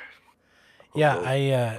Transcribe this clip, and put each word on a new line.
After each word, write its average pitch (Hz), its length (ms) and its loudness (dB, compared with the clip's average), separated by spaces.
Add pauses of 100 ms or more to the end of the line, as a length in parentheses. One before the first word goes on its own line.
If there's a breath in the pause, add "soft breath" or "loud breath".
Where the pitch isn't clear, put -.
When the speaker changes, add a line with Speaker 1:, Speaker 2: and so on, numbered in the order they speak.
(960 loud breath)
Speaker 1:
Yeah, 147 220 2
Speaker 2:
oh, 90 80 -4
Speaker 1:
I, 135 240 0
uh, 120 300 0